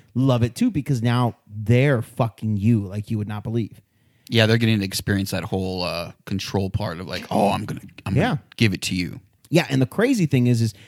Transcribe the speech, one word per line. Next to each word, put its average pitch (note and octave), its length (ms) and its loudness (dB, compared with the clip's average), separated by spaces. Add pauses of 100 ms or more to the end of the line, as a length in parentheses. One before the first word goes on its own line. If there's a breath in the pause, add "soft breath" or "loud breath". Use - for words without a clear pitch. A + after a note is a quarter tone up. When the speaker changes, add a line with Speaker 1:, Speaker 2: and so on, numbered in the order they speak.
(140 loud breath)
Speaker 1:
love B2 300 2
it A#2+ 100 -2
too, B3 160 0
because C#3+ 320 -2
now A#2+ 360 0 (100)
they're A#2+ 560 2
fucking A2 540 -4
you G#2+ 240 2
like G2+ 280 -8
you A2+ 80 -4
would G#2 100 -4
not G#2+ 160 -10
believe. A2+ 380 -6 (480)
Speaker 2:
Yeah, A2 160 6
they're A2+ 140 6
getting A2+ 200 4
to G2 60 -2
experience G2 460 -2
that F2+ 140 -4
whole, F#2 380 -4
uh, E2+ 280 -6 (140)
control F#2+ 440 -4
part F2 300 -4
of, F#2 80 -10
like, E2+ 240 -8
"Oh, - 180 2
I'm G2+ 160 -2
gonna, - 160 -10 (240)
I'm G2 100 -2
Speaker 1:
Yeah. E3+ 120 2
Speaker 2:
gonna G#3+ 140 -2 (160)
give A2 160 4
it - 100 -6
to F#2 120 -4
you." F2+ 260 -6 (280)
Speaker 1:
Yeah, D3+ 200 2
and C3 120 2
the C3 60 2
crazy A3 400 2
thing B2 200 2
is, A#2+ 140 2
is A2+ 120 0 (140 loud breath)